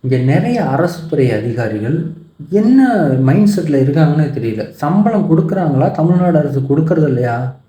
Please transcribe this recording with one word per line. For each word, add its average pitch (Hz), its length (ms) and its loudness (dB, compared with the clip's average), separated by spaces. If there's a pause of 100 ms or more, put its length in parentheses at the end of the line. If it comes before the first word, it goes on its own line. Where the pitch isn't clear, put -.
இங்க 131 160 0
நிறைய 165 480 0
அரசு 156 340 -2 (100)
துறை 135 220 0
அதிகாரிகள் 113 800 -4 (380)
என்ன 226 540 2 (180)
மைண்ட் 196 340 4
செட்ல 156 180 -2
இருக்காங்கன்னே 151 560 2 (100)
தெரியல. 110 300 -6
சம்பளம் 196 600 0
கொடுக்குறாங்களா, 160 600 0
தமிழ்நாடு 175 460 0
அரசு 139 220 -2
கொடுக்கறது 156 480 0
இல்லையா? 123 480 -4 (140)